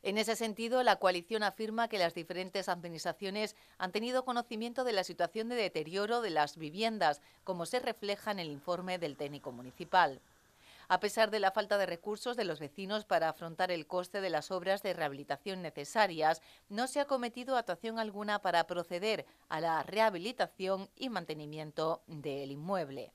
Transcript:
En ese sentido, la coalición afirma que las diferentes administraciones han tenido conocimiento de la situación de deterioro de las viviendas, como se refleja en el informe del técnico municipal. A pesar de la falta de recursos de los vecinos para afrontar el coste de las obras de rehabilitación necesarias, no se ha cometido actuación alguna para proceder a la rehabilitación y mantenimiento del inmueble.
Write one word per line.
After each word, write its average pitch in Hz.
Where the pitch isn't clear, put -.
En 196
ese 220
sentido, 226
la 208
coalición 185
afirma 220
que 226
las 170
diferentes 180
administraciones 185
han 185
tenido 254
conocimiento 240
de 247
la 190
situación 180
de 240
deterioro 196
de 220
las 156
viviendas, 175
como 175
se 247
refleja 214
en 196
el 160
informe 180
del 151
técnico 143
municipal. 135
A 185
pesar 214
de 214
la 190
falta 208
de 196
recursos 208
de 226
los 160
vecinos 196
para 165
afrontar 165
el 165
coste 180
de 190
las 156
obras 190
de 190
rehabilitación 151
necesarias, 160
no 226
se 294
ha 277
cometido 247
actuación 226
alguna 208
para 170
proceder 175
a 160
la 160
rehabilitación 190
y 262
mantenimiento 156
del 143
inmueble. 147